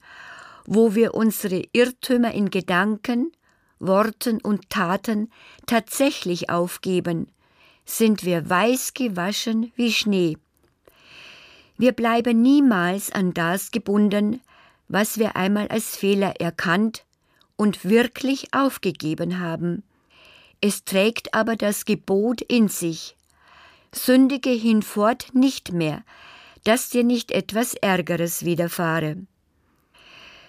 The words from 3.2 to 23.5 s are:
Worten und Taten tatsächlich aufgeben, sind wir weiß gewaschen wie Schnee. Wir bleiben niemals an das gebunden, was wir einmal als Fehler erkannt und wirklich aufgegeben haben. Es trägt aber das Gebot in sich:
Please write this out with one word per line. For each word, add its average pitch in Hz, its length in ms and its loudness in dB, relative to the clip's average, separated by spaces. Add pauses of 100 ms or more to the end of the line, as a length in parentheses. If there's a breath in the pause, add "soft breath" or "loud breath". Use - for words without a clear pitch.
Worten 214 600 0
und - 280 -4
Taten 208 640 -2 (340 loud breath)
tatsächlich 226 840 -2
aufgeben, 175 800 -4 (520 soft breath)
sind 220 400 0
wir 170 260 -2
weiß 214 440 0
gewaschen 220 800 -4
wie 240 160 0
Schnee. 190 460 0 (1400 loud breath)
Wir 240 140 4
bleiben 233 500 2
niemals 220 720 4
an 180 220 -2
das 175 380 -2
gebunden, 208 680 0 (480 soft breath)
was 214 300 -2
wir 220 160 -2
einmal 202 320 0
als - 300 -6
Fehler 196 420 0
erkannt 185 640 -2 (520)
und 208 280 0
wirklich 240 680 0
aufgegeben 180 880 -2
haben. 170 440 -4 (800 soft breath)
Es - 240 -2
trägt 196 480 0
aber 220 220 0
das 208 300 -2
Gebot 208 560 0
in 226 280 2
sich: - 460 -8 (800 soft breath)